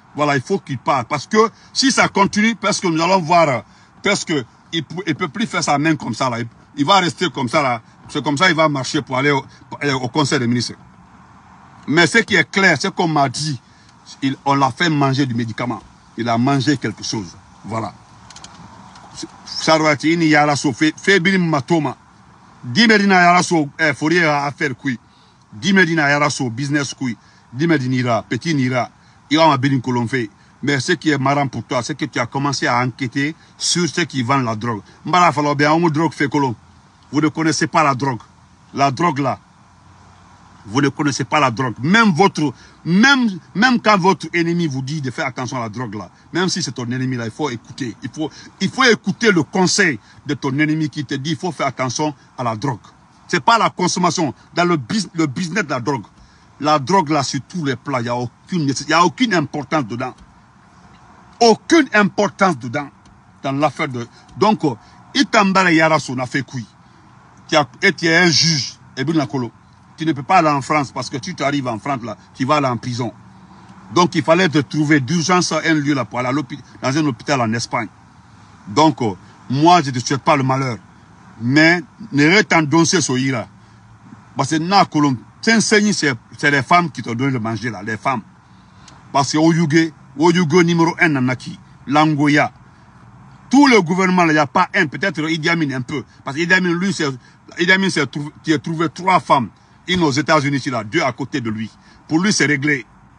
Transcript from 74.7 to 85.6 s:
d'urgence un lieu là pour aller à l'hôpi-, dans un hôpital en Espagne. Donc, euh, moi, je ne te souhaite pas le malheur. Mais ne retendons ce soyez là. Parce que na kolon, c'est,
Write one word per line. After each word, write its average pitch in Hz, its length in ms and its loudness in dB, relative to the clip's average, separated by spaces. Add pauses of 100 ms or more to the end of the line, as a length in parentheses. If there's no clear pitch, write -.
d'urgence 170 540 0
un 160 220 0
lieu 147 180 0
là 131 100 0
pour 120 160 -6
aller 127 80 -4
à 127 60 -2
l'hôpi-, 147 260 -6 (220)
dans 131 160 -2
un 160 80 0
hôpital 139 340 -2
en 113 140 0
Espagne. 117 340 -6 (800)
Donc, 147 340 2
euh, 107 120 -2 (360)
moi, 160 320 4
je 139 100 -6
ne 120 60 -10
te 123 80 -6
souhaite 139 160 -2
pas 160 140 2
le 139 80 0
malheur. 131 340 -2 (640)
Mais 156 400 4 (300)
ne 147 240 4
retendons 165 480 2
ce 170 160 2
soyez 135 320 -2
là. 107 160 -6 (880)
Parce 139 140 -2
que 160 80 -2
na 180 260 4
kolon, 147 320 2 (240)
c'est, 226 220 2